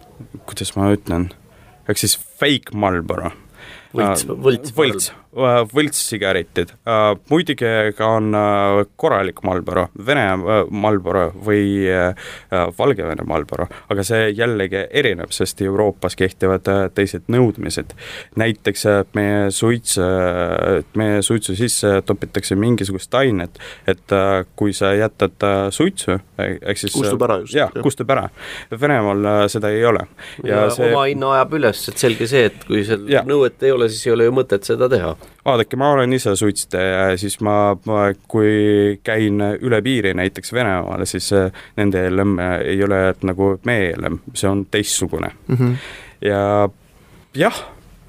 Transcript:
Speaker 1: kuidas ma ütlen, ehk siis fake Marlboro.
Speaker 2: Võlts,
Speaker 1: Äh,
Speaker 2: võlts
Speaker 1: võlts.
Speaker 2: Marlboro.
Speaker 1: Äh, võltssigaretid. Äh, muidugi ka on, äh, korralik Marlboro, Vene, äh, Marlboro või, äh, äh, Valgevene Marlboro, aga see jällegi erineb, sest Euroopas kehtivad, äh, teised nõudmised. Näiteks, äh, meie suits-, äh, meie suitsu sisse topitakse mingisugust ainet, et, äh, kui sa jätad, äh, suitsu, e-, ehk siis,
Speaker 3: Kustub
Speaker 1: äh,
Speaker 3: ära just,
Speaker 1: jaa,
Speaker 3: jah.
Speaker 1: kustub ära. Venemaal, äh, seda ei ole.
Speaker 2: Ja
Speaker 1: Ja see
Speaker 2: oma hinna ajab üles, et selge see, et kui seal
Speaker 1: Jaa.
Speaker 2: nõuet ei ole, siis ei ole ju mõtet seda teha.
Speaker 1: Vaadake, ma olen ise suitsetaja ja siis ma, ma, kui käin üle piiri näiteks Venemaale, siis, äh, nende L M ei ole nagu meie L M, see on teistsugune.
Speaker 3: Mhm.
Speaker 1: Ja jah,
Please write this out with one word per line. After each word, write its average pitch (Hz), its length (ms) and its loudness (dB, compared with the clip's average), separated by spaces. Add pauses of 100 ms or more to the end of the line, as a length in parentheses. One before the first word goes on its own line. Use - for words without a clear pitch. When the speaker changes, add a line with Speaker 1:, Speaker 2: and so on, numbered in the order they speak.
(440)
Speaker 1:
kuidas - 320 -10
ma 98 180 2
ütlen, 90 340 -4 (580)
ehk 104 120 -2
siis - 180 0
fake - 580 -2
Marlboro. 90 580 -2 (540)
Speaker 2:
Võlts, 101 380 -2
Speaker 1:
Äh, - 120 -6
Speaker 2:
võlts 131 360 0
Speaker 1:
võlts. 117 400 -2
Speaker 2:
Marlboro. - 200 -20
Speaker 1:
Äh, 120 300 2 (100)
võltssigaretid. 95 1040 -2 (100)
Äh, 110 220 2 (240)
muidugi 147 400 0 (260)
ka 110 220 0
on, 107 160 0
äh, 101 480 2 (140)
korralik 98 460 0
Marlboro, 90 440 -2 (200)
Vene, 131 280 2
äh, 98 340 0
Marlboro 95 640 0
või, 101 560 0
äh, 92 220 2 (420)
äh, 90 140 0 (100)
Valgevene 98 480 -2
Marlboro, 78 440 -4 (200)
aga 98 160 -2
see 110 320 2
jällegi 98 540 -2
erineb, 104 420 -2
sest - 320 -4
Euroopas 98 560 0
kehtivad, 92 480 0
äh, 98 240 0
teised 98 400 -2
nõudmised. 113 640 0 (400)
Näiteks, 110 500 -2
äh, 101 140 4 (140)
meie 104 340 0
suits-, 117 480 0
äh, 90 880 0 (100)
meie 104 280 0
suitsu 110 340 -2
sisse 104 480 0
topitakse - 500 -4
mingisugust 98 600 -2
ainet, 107 440 0 (280)
et, 95 260 -2
äh, 95 320 2 (120)
kui 104 200 0
sa 98 160 2
jätad, 104 480 0
äh, 98 320 0
suitsu, 156 480 -2 (160)
e-, 95 240 -4
ehk - 240 -6
siis, - 80 -6
Speaker 3:
Kustub 113 300 0
Speaker 1:
äh, 120 80 0
Speaker 3:
ära 95 100 0
just, 113 160 -6
Speaker 1:
jaa, 127 160 0
Speaker 3:
jah. 117 100 -8
Speaker 1:
kustub 131 280 -2
ära. 107 180 0 (400)
Venemaal, 110 560 0
äh, 104 240 2
seda 104 240 -2
ei 110 160 2
ole. 98 160 2 (400)
Speaker 2:
Ja 104 140 0
Speaker 1:
Ja 107 160 4
see 123 160 2
Speaker 2:
oma 135 160 2
hinna 139 300 -2
ajab 135 180 2
üles, 131 340 2
et 107 140 -8
selge 117 240 2
see, 120 220 4
et - 180 -6
kui 107 160 0
seal 101 240 -2
Speaker 1:
Jaa. 131 160 2
Speaker 2:
nõuet 131 400 2
ei 135 80 4
ole, 123 180 2
siis 110 200 -4
ei 117 40 4
ole 113 140 4
ju 120 80 4
mõtet 123 320 0
seda 120 240 0
teha. 87 220 0 (340)
Speaker 1:
Vaadake, 120 320 0
ma 143 160 4
olen 127 180 2
ise 123 240 0
suitsetaja 95 760 0
ja 92 80 0
siis 101 200 -6
ma, 104 360 2 (100)
ma, 107 140 0 (260)
kui 104 800 2
käin 110 320 0 (240)
üle 117 240 2
piiri 101 320 0
näiteks 92 340 -4
Venemaale, 95 540 -2
siis, - 260 -6
äh, 95 200 2 (260)
nende 98 320 2
L 95 140 2
M 101 140 2 (200)
ei 95 240 0
ole 101 180 2 (220)
nagu 98 300 2 (160)
meie 98 260 0
L - 160 -4
M, 85 80 -4 (160)
see 98 160 0
on 98 160 0
teistsugune. 90 640 -2 (160)
Speaker 3:
Mhm. 123 300 0 (500)
Speaker 1:
Ja 101 140 2 (1000)
jah, 190 220 0 (480)